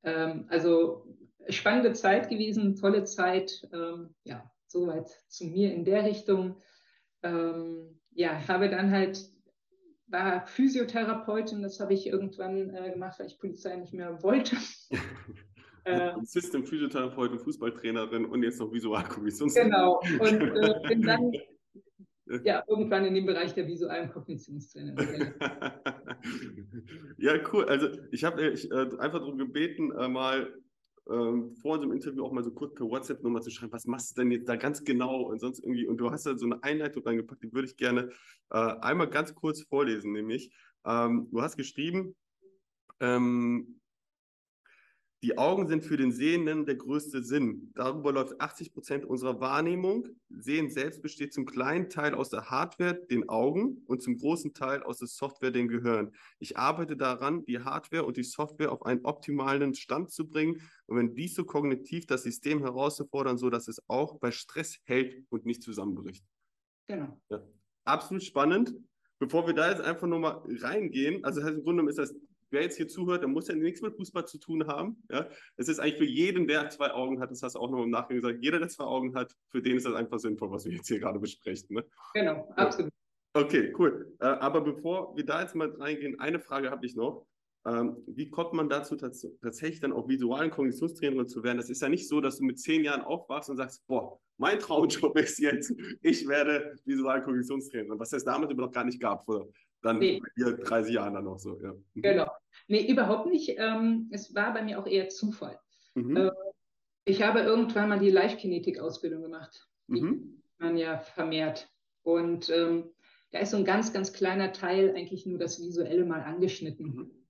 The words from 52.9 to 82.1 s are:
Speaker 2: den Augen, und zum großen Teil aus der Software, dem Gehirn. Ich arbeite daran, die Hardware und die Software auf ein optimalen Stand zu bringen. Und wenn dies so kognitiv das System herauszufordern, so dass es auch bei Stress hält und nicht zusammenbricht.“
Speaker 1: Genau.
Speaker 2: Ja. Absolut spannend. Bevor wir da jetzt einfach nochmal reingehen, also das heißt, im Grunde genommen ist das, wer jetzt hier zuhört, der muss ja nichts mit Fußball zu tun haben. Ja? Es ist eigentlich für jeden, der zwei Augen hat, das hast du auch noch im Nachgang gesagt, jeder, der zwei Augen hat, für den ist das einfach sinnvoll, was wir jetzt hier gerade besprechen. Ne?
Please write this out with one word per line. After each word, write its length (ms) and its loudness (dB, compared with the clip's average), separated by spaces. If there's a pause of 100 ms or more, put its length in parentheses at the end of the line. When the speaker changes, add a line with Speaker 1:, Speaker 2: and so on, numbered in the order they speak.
Speaker 2:
den 340 -2
Augen, 580 2
und 140 -2
zum 160 -2
großen 380 -2
Teil 280 -4
aus 140 -6
der 120 -10
Software, 420 -4
dem 180 2
Gehirn. 440 0 (260)
Ich 180 -10
arbeite 400 0
daran, 480 -2
die 140 -2
Hardware 480 -4
und 100 -4
die 60 -4
Software 500 -4
auf 140 -6
ein 180 0
optimalen 720 0
Stand 360 -4
zu 160 -6
bringen. 360 -2 (240)
Und 100 -2
wenn 180 2
dies 200 -6
so 100 -2
kognitiv 640 -2
das 160 -2
System 380 -2
herauszufordern, 760 -2
so 140 2
dass 180 -2
es 220 -12
auch 300 0
bei 100 0
Stress 540 -8
hält 440 0
und 160 -6
nicht 180 -4
zusammenbricht.“ 600 -8 (640)
Speaker 1:
Genau. 420 -8
Speaker 2:
Ja. 140 -8 (420)
Absolut 380 0
spannend. 520 2 (440)
Bevor 280 0
wir 60 2
da 160 4
jetzt 140 0
einfach 240 -2
nochmal 420 0
reingehen, 800 -2
also 140 -2
das 100 -2
heißt, 80 -4
im 40 -6
Grunde 200 4
genommen 80 4
ist 80 -4
das, 160 -2 (380)
wer 100 2
jetzt 160 -4
hier 100 -4
zuhört, 340 -2
der 60 0
muss 180 -2
ja 80 -4
nichts 260 -2
mit 140 -6
Fußball 320 -4
zu 100 -16
tun 300 -2
haben. 420 -4
Ja? 200 -2 (280)
Es 120 -2
ist 100 0
eigentlich 200 0
für 60 6
jeden, 440 2
der 220 2
zwei 200 -2
Augen 300 -2
hat, 100 -6
das 140 -10
hast 100 -6
du 60 -8
auch 100 -4
noch 140 0
im 60 0
Nachgang 260 -2
gesagt, 260 -2
jeder, 160 2
der 100 0
zwei 140 -10
Augen 320 -2
hat, 220 -4 (140)
für 120 -2
den 140 2
ist 100 0
das 80 0
einfach 240 -2
sinnvoll, 320 -4
was 140 -6
wir 80 -6
jetzt 160 -10
hier 100 0
gerade 220 -2
besprechen. 560 -8
Ne? 80 -4 (280)